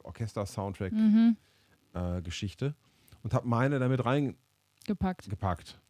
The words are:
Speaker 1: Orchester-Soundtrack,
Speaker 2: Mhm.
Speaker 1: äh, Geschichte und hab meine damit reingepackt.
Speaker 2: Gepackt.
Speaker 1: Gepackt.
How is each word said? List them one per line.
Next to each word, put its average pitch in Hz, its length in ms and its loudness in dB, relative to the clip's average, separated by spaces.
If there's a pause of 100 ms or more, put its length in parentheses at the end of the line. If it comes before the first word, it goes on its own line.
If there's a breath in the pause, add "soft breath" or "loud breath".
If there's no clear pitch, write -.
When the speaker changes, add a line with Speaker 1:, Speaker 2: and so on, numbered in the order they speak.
Speaker 1:
Orchester-Soundtrack, 101 920 -6
Speaker 2:
Mhm. 220 440 6 (560 soft breath)
Speaker 1:
äh, 90 280 -4
Geschichte 101 540 -6 (480 soft breath)
und 110 100 -6
hab 123 120 0
meine 127 340 2
damit 127 260 2
reingepackt. 135 340 0 (480)
Speaker 2:
Gepackt. 185 440 -4
Speaker 1:
Gepackt. 95 600 -4